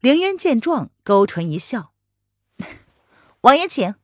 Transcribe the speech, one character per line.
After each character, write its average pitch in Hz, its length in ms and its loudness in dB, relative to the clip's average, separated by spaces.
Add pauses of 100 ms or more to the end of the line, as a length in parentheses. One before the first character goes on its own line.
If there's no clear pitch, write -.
凌 285 200 2
渊 381 160 -2
见 285 240 0
状， 320 300 -4 (120)
勾 202 220 2
唇 170 260 -6
一 151 80 -8
笑：“ - 360 -10 (1040)
<laughs> - 400 -20
王 262 160 6
爷 339 100 -2
请。” 208 380 -4